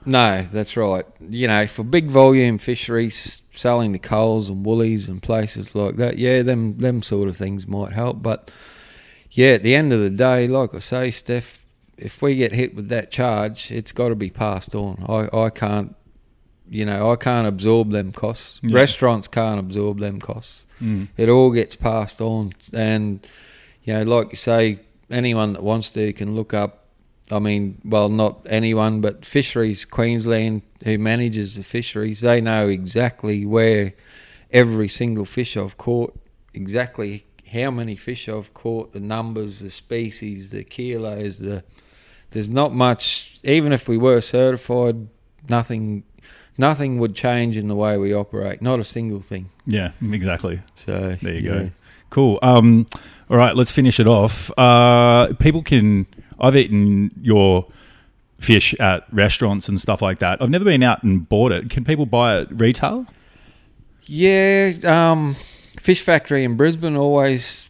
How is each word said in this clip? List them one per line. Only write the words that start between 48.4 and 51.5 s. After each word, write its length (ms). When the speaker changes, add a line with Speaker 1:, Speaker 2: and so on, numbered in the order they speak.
Speaker 1:
not 180
a 40
single 380
thing. 280
Speaker 2:
Yeah, 340
exactly. 600
Speaker 1:
So, 340
Speaker 2:
There 140
you 60
Speaker 1:
yeah. 200